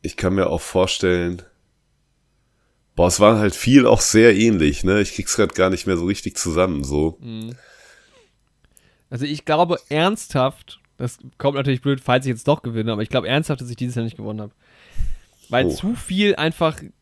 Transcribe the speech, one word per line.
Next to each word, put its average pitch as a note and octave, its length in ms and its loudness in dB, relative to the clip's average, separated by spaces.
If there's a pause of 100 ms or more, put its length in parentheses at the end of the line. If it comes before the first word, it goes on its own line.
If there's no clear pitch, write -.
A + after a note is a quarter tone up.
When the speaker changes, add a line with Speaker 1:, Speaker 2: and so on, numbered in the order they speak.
Speaker 1:
Ich - 140 -8
kann F#2 180 -2
mir F#2+ 140 0
auch E2+ 120 -2
vorstellen, F2+ 800 -2 (1500)
boah, F2 140 2
es - 120 0
war A2 180 6
halt G#2 160 0
viel C3 320 6
auch G2+ 140 6
sehr A2 360 6
ähnlich, F#2+ 480 2
ne? G2+ 160 2
Ich G2 140 -2
krieg's - 220 -6
grad G#2 180 0
gar F#2 160 2
nicht F#2 160 -4
mehr F#2+ 100 0
so E2+ 100 -2
richtig G2 300 -6
zusammen, E2 480 -2
so. D2 360 -2
Speaker 2:
Mhm. A2+ 340 -14 (1600)
Also B2+ 140 -6
ich D3 200 -8
glaube E3+ 340 2 (100)
ernsthaft, D3+ 920 -2 (180)
das B2 200 -8 (200)
kommt C#3 180 0
natürlich C3+ 260 -2
blöd, C#3 180 0
falls C3 260 0
ich C3 40 -2
jetzt A2+ 160 -4
doch D3 160 0
gewinne, A2+ 300 -4
aber G#2+ 100 -4
ich A2 60 -6
glaub B2 160 -2
ernsthaft, C#3 360 -2
dass B2 100 -12
ich A#2+ 60 -10
dieses B2 200 -6
Jahr A#2+ 80 -4
nicht A2 120 -8
gewonnen G#2+ 240 -10
hab. G#2 100 -12 (1000)
Weil C3 180 2
Speaker 1:
Oh. E3+ 80 2
Speaker 2:
zu G#3+ 200 -4
viel G3+ 420 0
einfach D#3+ 440 -2 (220)